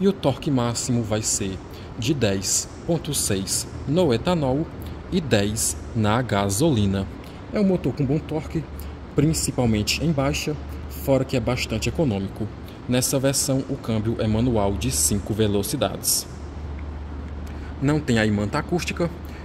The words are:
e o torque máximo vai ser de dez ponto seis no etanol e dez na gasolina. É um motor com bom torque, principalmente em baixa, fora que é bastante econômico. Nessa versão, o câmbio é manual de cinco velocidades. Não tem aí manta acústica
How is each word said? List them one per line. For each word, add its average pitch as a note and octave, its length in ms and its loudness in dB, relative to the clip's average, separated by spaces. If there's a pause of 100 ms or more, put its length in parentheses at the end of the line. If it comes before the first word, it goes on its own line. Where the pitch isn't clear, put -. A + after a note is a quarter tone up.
e F#3+ 80 4
o G3 40 6
torque D#3 380 0
máximo A#2+ 520 2
vai G#2+ 200 0
ser F#2+ 340 -2 (420)
de A#2+ 140 2
dez G2+ 560 0 (180)
ponto D#3 280 0
seis - 520 -2 (220)
no D#3 240 4
etanol C#3 540 2 (440)
e F#3 100 0
dez G#2+ 560 2 (180)
na A2 260 4
gasolina. G2+ 840 2 (460)
É G#3+ 80 0
um G#3 40 4
motor F3 300 2
com D3 100 0
bom C3+ 140 2
torque, D3+ 460 -4 (500)
principalmente B2+ 920 2
em E3 80 4
baixa, C#3+ 440 0 (340)
fora C3 340 2
que C3+ 120 0
é B2 40 2
bastante A#2 480 -2
econômico. G#2+ 580 0 (400)
Nessa B2+ 320 2
versão, C3+ 520 2
o C3+ 60 -2
câmbio A2+ 440 0
é A2+ 60 0
manual A2 500 4
de B2+ 140 -2
cinco - 420 0
velocidades. G2+ 920 0 (1500)
Não D3 200 4
tem B2+ 180 2
aí A2 120 4
manta G#2 280 2
acústica E3+ 500 -2 (360)